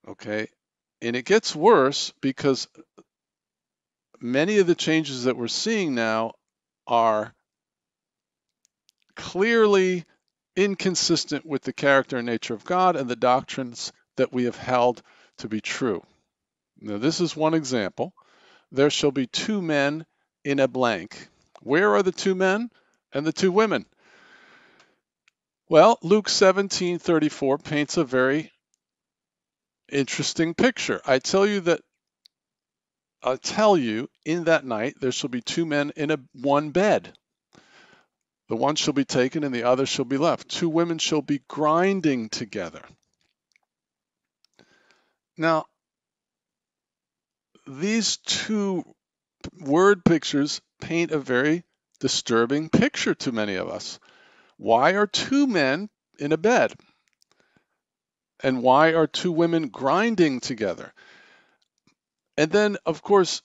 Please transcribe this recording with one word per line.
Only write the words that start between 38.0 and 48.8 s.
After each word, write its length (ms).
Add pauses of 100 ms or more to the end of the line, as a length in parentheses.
The 80
one 220
shall 160
be 120
taken 380
and 100
the 100
other 220
shall 200
be 120
left. 300
Two 220
women 300
shall 220
be 180 (100)
grinding 800
together." 580 (2500)
Now, 280 (2000)
these 500
two 680 (760)